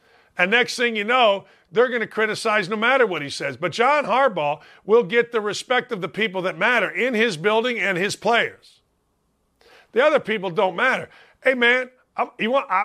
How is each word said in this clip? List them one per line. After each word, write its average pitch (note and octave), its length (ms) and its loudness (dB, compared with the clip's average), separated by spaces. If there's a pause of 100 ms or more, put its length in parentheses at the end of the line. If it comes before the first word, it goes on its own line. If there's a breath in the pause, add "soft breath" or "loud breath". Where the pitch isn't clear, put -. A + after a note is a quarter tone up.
(360 soft breath)
And F3+ 140 2
next A#3+ 260 0
thing A#3+ 200 -2
you G#3 80 -4
know, G#3+ 400 2 (260 soft breath)
they're A#3 200 2
gonna A3+ 180 -4
criticize G#3+ 600 -2
no A3 60 -4
matter A#3+ 320 2
what E3 160 -4
he C#3 80 -8
says. C#3 260 -8
But E3 140 -4
John C4+ 360 0
Harbaugh F3+ 540 0 (240 loud breath)
will A3 200 4
get A#3 260 0
the A3 120 -2
respect A#3+ 500 -4
of G3 80 -8
the F3+ 80 -6
people F#3+ 340 -4
that E3+ 160 -4
matter G#3 320 2
in A3+ 240 -2
his A3 220 0
building A3 420 0
and F#3 200 -2
his F#3+ 180 -2
players. F#3+ 640 -2 (1120 soft breath)
The A#3 120 2
other D4+ 160 4
people G3 300 -4
don't F#3 240 0
matter. A3 340 -2 (360 soft breath)
"Hey, C4+ 100 4
man, B3 360 2 (260)
I'm, A#3+ 220 -2
you A3 120 -2
want, C4 180 0
I, F#3+ 160 0